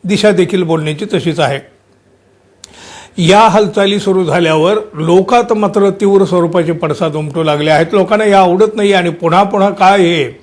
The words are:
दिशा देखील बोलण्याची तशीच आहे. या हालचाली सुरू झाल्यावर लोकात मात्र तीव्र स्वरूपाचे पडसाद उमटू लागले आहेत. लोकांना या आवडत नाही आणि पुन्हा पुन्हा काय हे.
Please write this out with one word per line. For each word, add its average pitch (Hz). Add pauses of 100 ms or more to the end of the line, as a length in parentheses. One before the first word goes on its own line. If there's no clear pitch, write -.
दिशा 202
देखील 185
बोलण्याची 156
तशीच 160
आहे. 139 (1600)
या 180
हालचाली 208
सुरू 190
झाल्यावर 165 (180)
लोकात 190
मात्र 202
तीव्र 196
स्वरूपाचे 170
पडसाद 156
उमटू 151
लागले 151
आहेत. 165
लोकांना 208
या 202
आवडत 190
नाही 202
आणि 175
पुन्हा 170
पुन्हा 202
काय 196
हे. 170 (160)